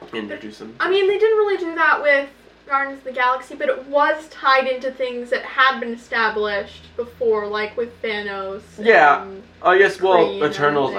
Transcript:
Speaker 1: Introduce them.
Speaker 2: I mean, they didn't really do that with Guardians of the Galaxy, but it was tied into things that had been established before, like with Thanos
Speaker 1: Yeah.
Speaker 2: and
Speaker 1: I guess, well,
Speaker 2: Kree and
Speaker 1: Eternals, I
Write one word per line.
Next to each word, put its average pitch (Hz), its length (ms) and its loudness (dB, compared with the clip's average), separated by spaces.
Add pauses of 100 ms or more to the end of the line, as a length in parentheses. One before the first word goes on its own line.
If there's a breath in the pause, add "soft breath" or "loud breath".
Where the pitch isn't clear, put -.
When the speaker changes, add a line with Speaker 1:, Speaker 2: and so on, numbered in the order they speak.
(140)
Speaker 1:
Introduce 107 440 -10
them. 110 220 -16
Speaker 2:
I 339 80 -2
mean, 381 200 2
they 403 100 0
didn't 440 180 2
really 403 220 0
do 330 160 -6
that 302 280 2
with 277 260 2 (440)
Guardians 277 280 -4
of - 40 -18
the 262 80 -10
Galaxy, 254 420 -2
but 285 140 -6
it 262 180 -4
was 294 440 0
tied 262 360 0
into 262 240 -4
things 247 380 -6
that 233 160 -4
had 254 340 0
been 233 140 -6
established 214 920 -4 (120)
before, 226 500 -2
like 208 300 -6
with 233 240 -8
Thanos 202 600 -8 (160)
Speaker 1:
Yeah. 185 460 6
Speaker 2:
and - 180 -16 (200)
Speaker 1:
I 180 140 4
guess, 196 240 2
well, 185 160 4 (100)
Speaker 2:
Kree - 160 -4
and 147 120 0
Speaker 1:
Eternals, 143 380 0
I - 60 -8